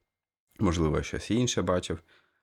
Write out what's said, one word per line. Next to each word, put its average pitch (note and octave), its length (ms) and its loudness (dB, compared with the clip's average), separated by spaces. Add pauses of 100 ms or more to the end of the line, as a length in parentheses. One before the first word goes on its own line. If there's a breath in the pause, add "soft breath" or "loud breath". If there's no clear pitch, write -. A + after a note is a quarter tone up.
(600)
Можливо, E2 420 2
щось - 280 -8
інше A#2+ 320 0
бачив. F2+ 400 -2 (400)